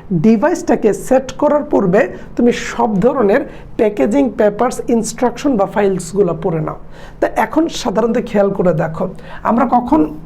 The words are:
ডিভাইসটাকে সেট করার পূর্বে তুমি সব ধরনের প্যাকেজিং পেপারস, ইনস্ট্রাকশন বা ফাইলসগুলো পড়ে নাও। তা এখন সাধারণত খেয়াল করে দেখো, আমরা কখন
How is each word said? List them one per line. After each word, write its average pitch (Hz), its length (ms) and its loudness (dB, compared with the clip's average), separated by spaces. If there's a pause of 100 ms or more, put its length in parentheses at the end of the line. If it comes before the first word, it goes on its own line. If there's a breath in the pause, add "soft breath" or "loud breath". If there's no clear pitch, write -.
(120)
ডিভাইসটাকে 220 800 2
সেট 262 400 0
করার 294 300 0
পূর্বে 202 460 2 (280 loud breath)
তুমি 240 160 4
সব 220 480 -2
ধরনের 240 400 2 (360 loud breath)
প্যাকেজিং 240 600 2
পেপারস, 233 500 0
ইনস্ট্রাকশন 233 680 0
বা 190 100 2
ফাইলসগুলো 196 760 0
পড়ে 165 180 -2
নাও। 156 160 -6 (440 loud breath)
তা - 160 0
এখন 320 320 2
সাধারণত 226 580 -2
খেয়াল 202 240 2
করে 180 220 2
দেখো, 160 360 -2 (340 loud breath)
আমরা 233 280 2
কখন 302 440 2 (120)